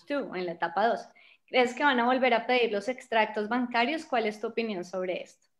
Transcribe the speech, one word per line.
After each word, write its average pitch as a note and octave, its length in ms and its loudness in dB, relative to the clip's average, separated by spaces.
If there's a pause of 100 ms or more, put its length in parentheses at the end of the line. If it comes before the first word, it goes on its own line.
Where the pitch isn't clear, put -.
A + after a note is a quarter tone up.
two, A#3+ 280 -4
en F3+ 120 -4
la E3+ 60 -4
etapa F3 340 0
dos. A3 140 0 (460)
¿Crees A#3+ 280 2
que D4+ 80 -2
van C4+ 160 4
a A#3 60 2
volver B3 280 4
a A3+ 140 0
pedir A#3+ 240 2
los G3+ 160 -2
extractos A3 640 -2
bancarios? B3 560 0
¿Cuál A#3 200 0
es G#3+ 140 -4
tu A#3 80 -4
opinión A3 360 -4
sobre F#3 380 -6
esto?" - 240 -20 (140)